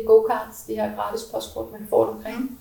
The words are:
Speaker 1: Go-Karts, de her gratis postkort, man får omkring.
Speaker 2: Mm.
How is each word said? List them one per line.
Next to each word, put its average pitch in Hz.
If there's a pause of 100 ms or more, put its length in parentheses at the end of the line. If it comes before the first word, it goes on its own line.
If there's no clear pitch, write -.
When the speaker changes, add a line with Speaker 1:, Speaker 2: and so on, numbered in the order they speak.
Speaker 1:
Go-Karts, 220
de 220
her 214
gratis 214
postkort, -
man 214
får -
omkring. -
Speaker 2:
Mm. -